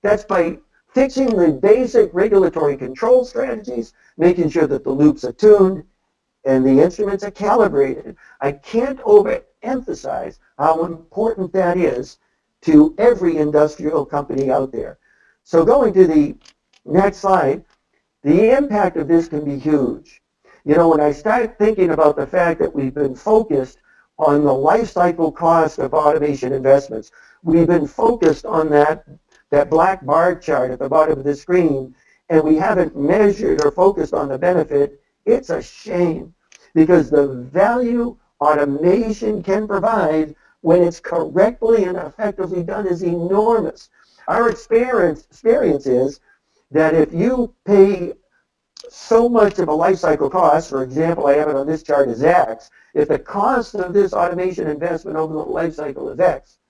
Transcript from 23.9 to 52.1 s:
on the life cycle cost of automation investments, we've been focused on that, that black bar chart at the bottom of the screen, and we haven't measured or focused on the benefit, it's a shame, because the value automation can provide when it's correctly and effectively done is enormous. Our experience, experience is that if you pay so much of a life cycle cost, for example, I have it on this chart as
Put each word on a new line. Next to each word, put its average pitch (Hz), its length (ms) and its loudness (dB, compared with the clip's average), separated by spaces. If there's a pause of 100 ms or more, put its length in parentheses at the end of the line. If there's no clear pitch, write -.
on 147 240 2
the 139 100 2
life 156 380 0
cycle 165 400 0
cost 165 480 0
of 139 140 -6
automation 147 600 -2
investments, 135 580 0 (320)
we've 165 240 4
been 165 200 0
focused 214 580 0
on 156 240 -2
that, 147 360 2 (440)
that 143 220 0
black 170 340 0
bar 165 300 0
chart 147 340 -4
at 127 80 -10
the 135 120 -8
bottom 156 280 0
of 135 60 -14
the 143 120 -2
screen, 143 600 -2 (340)
and 156 140 2
we 156 120 2
haven't 185 400 0
measured 185 720 0
or 147 60 2
focused 180 420 0
on 151 160 -6
the 135 80 -6
benefit, 151 640 -2 (240)
it's 240 240 0
a - 140 -6
shame, 175 720 -6 (420)
because 160 340 4
the 143 180 2
value 233 880 -2 (240)
automation 175 1000 -2
can 196 260 -4
provide 180 680 -2 (260)
when 175 220 2
it's 170 160 -4
correctly 202 840 0
and 180 120 -6
effectively 180 640 -8
done 196 240 -8
is 175 180 -4
enormous. 196 880 -2 (380)
Our 226 220 0
experience, 226 760 -2
experience 214 600 -2
is 131 320 -2 (500)
that 156 240 2
if 156 180 2
you 233 420 -2 (120)
pay 196 480 4 (760)
so 233 380 0
much 220 300 2
of 185 120 -2
a 151 40 0
life 175 240 0
cycle 147 320 -2
cost, 160 400 2
for 131 140 -4
example, 147 440 -4
I 139 60 2
have 151 160 0
it 139 60 -4
on 135 100 -4
this 156 160 -6
chart 139 280 0
as 117 140 -6